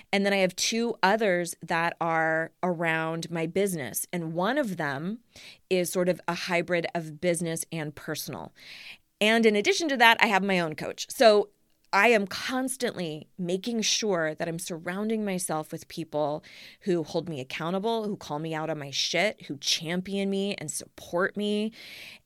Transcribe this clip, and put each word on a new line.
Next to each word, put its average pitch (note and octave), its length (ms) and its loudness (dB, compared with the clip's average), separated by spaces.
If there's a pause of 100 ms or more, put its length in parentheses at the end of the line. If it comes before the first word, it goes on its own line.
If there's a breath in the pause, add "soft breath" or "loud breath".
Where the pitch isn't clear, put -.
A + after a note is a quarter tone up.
(120)
And G3+ 140 4
then G3+ 80 4
I G3 40 4
have F#3 180 2
two A#3 460 0
others F#3 600 2
that E3+ 400 0
are D#3+ 500 2 (120)
around E3 680 0
my E3 140 -2
business. E3+ 640 -2
And E3 220 -4
one G3 240 0
of G#3+ 200 -2
them D#3+ 420 -4 (500 loud breath)
is F3+ 220 2
sort F3+ 180 2
of F3 180 0
a E3+ 60 0
hybrid E3+ 640 0
of D#3 260 -6
business E3+ 500 0
and D3+ 240 -6
personal. - 580 -8 (680 loud breath)
And A3+ 240 6
in G#3+ 100 6
addition E4+ 340 2
to C4+ 80 2
that, A3+ 240 8
I G#3+ 60 8
have F#3+ 160 2
my F#3+ 160 2
own D#3 160 -2
coach. - 340 -8
So G#3 400 6 (420)
I G3+ 180 6
am G3+ 180 4
constantly A#3+ 1000 -4 (100)
making F#3+ 440 -2
sure E3 540 0
that E3+ 120 -4
I'm E3+ 120 -4
surrounding G3 680 -4
myself F3+ 460 -4
with D#3+ 160 -10
people D3+ 560 -4 (380 loud breath)
who F3 220 0
hold E3+ 240 -4
me D3+ 120 -6
accountable, F#3+ 640 -2
who G#3 120 -4
call D3 220 -6
me D#3+ 160 -4
out D#3 160 -4
on D#3 80 -4
my C#3+ 140 -10
shit, F3+ 560 0
who C#3+ 100 -8
champion F#3 720 -2
me G3 260 0
and D3+ 140 -8
support - 640 -4
me. G#3 360 -2 (540 loud breath)